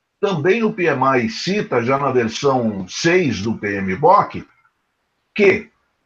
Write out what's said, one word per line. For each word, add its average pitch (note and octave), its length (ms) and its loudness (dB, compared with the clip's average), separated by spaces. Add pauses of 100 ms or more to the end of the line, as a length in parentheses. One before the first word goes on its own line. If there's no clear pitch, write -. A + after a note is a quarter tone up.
(200)
também G3 420 0
o G#3+ 100 0
P F3+ 120 -6
M C3+ 200 0
I B2+ 260 2
cita, E3+ 540 -2
já C3 140 0
na C3 140 -2
versão A#2 760 0
seis D#3+ 540 0
do A2 160 -4
P G2+ 200 -4
M F#2+ 180 -4
boc, F3+ 500 2 (880)
que G3 380 2 (340)